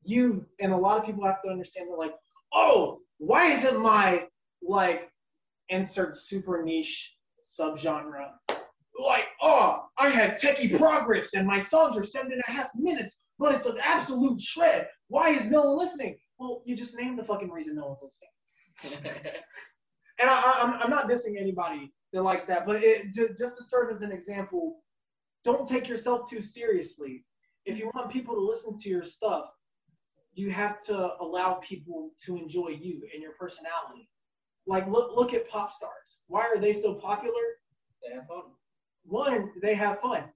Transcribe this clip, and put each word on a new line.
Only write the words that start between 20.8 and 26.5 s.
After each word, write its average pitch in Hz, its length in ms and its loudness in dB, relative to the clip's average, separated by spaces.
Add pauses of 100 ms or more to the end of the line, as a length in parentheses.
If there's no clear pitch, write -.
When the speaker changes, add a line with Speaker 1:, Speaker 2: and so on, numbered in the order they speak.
Speaker 1:
I'm 240 80 0
not 277 180 0
dissing 226 300 -2
anybody 170 520 -6 (220)
that 185 80 -2
likes 185 240 0
that, 180 220 -2
but 208 160 0
it, 208 280 4
ju-, 226 280 0
just 247 180 -6
to 247 60 -16
serve 240 280 0
as 202 120 -8
an 208 80 -8
example, 202 720 -6 (600)
don't 262 240 0
take 247 200 -2
yourself 240 420 -2
too 214 140 -10
seriously. 147 840 -4 (400)